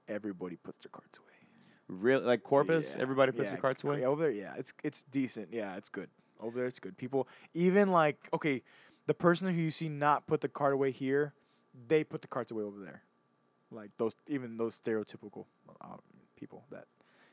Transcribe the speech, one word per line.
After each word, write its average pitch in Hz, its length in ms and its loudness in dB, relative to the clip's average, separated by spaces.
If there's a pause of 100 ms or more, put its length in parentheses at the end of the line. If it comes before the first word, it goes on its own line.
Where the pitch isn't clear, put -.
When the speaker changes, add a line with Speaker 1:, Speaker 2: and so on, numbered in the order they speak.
Speaker 1:
everybody 98 480 -6
puts - 280 -16
their - 80 -20
carts - 260 -20
away. - 100 -20 (600)
Speaker 2:
Really? 104 360 2
Like, 120 200 2
Corpus, 147 520 2
Speaker 1:
Yeah. - 60 -4
Speaker 2:
everybody 131 300 4
puts 120 140 -2
Speaker 1:
Yeah, - 80 -4
Speaker 2:
their 87 80 -8
carts 131 220 -2
away? 143 180 -2
Speaker 1:
cra-, 127 100 2
over 151 120 -2
there, 147 80 2
yeah. 95 240 -8
It's, - 180 -10 (100)
it's - 200 -6
decent. 120 480 -6
Yeah, 101 260 -6
it's - 120 -14
good. 92 220 -10 (280)
Over 117 200 -6
there, 127 80 -2
it's 123 120 -8
good. 92 160 -14
People, 127 320 -2 (280)
even, 185 360 6
like, 156 260 4 (160)
okay, 143 280 0 (460)
the 151 80 0
person 180 360 4
who 170 80 0
you 160 120 0
see 160 180 -6
not 147 380 2
put 151 140 2
the 143 80 -2
cart 139 240 2
away 135 180 2
here, 139 420 0 (540)
they 156 160 4
put 160 180 -8
the - 60 -18
carts 120 240 -6
away 110 120 -4
over 101 200 -8
there. - 180 -16 (680)
Like, 107 260 -16
those, 113 180 0 (120)
even 127 300 -6
those 117 220 -4
stereotypical, 107 680 -6 (360)
uh, - 160 -16 (380)
people - 340 -18
that - 160 -16 (480)